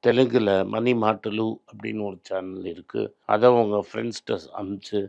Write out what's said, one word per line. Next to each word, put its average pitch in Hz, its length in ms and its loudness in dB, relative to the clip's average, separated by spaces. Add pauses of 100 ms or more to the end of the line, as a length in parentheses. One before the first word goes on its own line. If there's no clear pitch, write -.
தெலுங்குல 113 680 4
மணி 117 180 0 (100)
மாட்டுலு 107 440 -2 (240)
அப்படின்னு 107 380 -8
ஒரு 95 140 -10
சேனல் 95 420 -8
இருக்கு. 90 500 -8 (200)
அதை 113 160 6
உங்க 104 360 2
ஃப்ரெண்ட்ஸ்கிட்ட 113 520 -6 (220)
அனுப்பிச்சு 98 480 -6